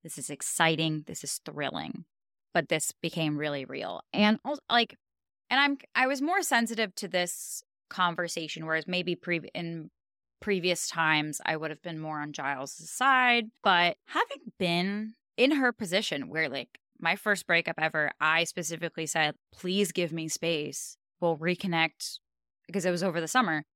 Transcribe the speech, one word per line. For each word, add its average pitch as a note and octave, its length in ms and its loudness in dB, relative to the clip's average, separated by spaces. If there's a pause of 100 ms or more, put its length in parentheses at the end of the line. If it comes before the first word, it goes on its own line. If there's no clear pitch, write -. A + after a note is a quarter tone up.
This - 140 -14
is C#3+ 140 -8
exciting. D#3 760 0
This - 160 -12
is - 220 -6
thrilling." D3 600 -6 (480)
But D#3+ 160 0
this D#3 220 0
became D#3+ 440 -2
really D3 300 -4
real. - 340 -8 (140)
And G#3 280 4
als-, C#4+ 180 -6 (100)
like, - 260 2 (540)
and C4 100 4
I'm, C#4+ 160 4 (180)
I B3+ 120 4
was C4+ 160 0
more F4 200 2
sensitive A3+ 520 0
to G3 140 -6
this - 540 -2 (280)
conversation, E3+ 760 -2
whereas D#3+ 240 -2
maybe F3+ 260 0
pre-, E3+ 400 -4
in E3 360 -8 (500)
previous F3+ 480 2
times D#3 560 2
I D#3+ 120 0
would D3+ 140 -4
have D3+ 120 -12
been E3 180 -8
more D#3 200 -6
on D3 120 -6
Giles' C#3 400 -6 (180)
side. B3 560 4 (160)
But F3 440 6
having A#4+ 320 -2 (200)
been G3 560 0 (220)
in B3+ 160 6
her C4 200 4
position E3+ 560 -2
where, D#3 200 -2
like, B2+ 300 -8 (200)
my E3 180 0
first G3+ 300 -2
breakup E3+ 320 2
ever, D#3 320 0 (100)
I D#3+ 240 4
specifically E3 640 -6
said, D3+ 280 0 (180)
"Please F#3+ 400 0
give F3 200 0
me D#3+ 160 -6
space. D3+ 680 -4 (240)
We'll E3+ 160 2
reconnect," E3 840 -2 (480)
because E3+ 200 -2
it F#3 40 4
was F3 120 0
over E3+ 180 0
the D#3+ 80 -4
summer. E3 360 0 (120)